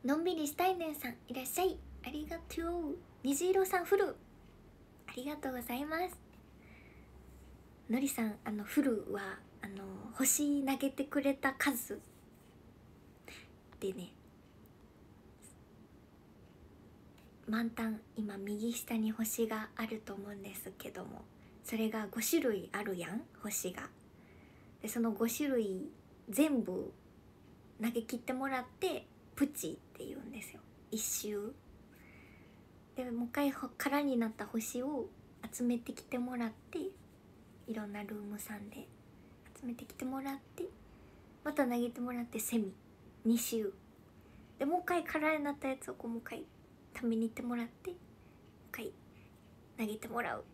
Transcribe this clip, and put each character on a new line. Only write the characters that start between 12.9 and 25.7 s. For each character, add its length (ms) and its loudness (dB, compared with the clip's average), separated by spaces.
で 140 -2
ね。 200 -8
満 220 2
タ 200 -2
ン、 120 -2
今 220 -4
右 340 -2
下 240 -2
に 140 4
星 360 2
が 300 -2
あ 80 -2
る 140 -4
と 160 -8
思 140 -8
う 40 -8
ん 100 -10
で 120 -12
す 240 -10
け 120 -10
ど 140 -8
も、 200 -12
そ 140 -4
れ 140 4
が 200 -2
五 120 -2
種 200 4
類 300 2
あ 100 -2
る 140 0
や 160 -4
ん、 100 -2
星 300 -2
が。 180 -8
で、 80 -4
そ 100 0
の 140 4
五 160 4
種 220 2
類 400 2